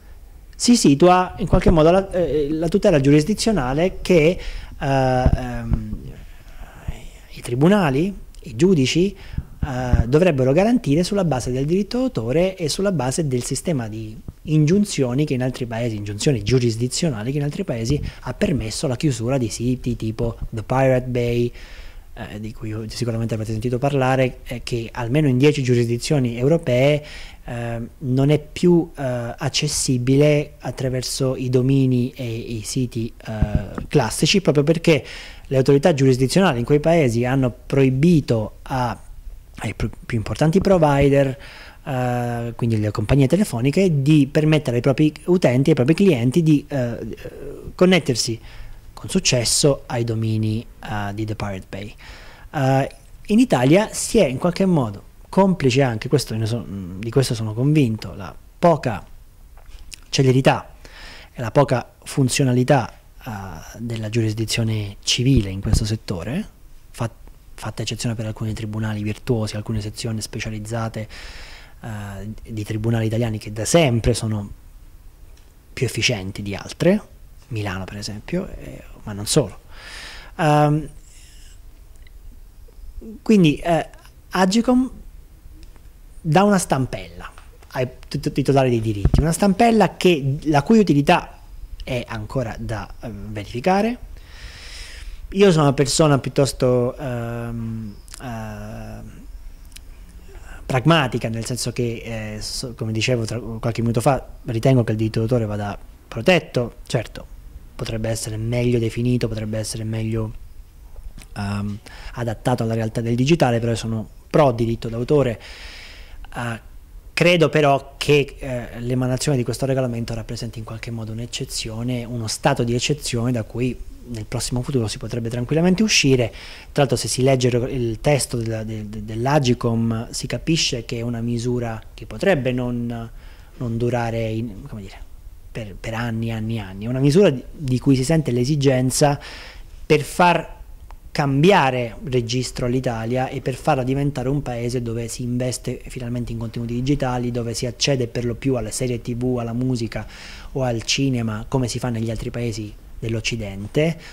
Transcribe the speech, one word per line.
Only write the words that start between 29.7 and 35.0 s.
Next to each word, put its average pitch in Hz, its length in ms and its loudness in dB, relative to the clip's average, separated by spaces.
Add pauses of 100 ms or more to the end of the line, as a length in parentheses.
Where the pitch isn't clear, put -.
attraverso 131 800 -4
i 127 120 -4
domini 127 640 2
e 123 160 -8
i 113 320 -8
siti, 120 480 -4 (160)
eh, 104 600 -2
classici, 156 540 2
proprio 147 200 4
perché 160 400 4 (440)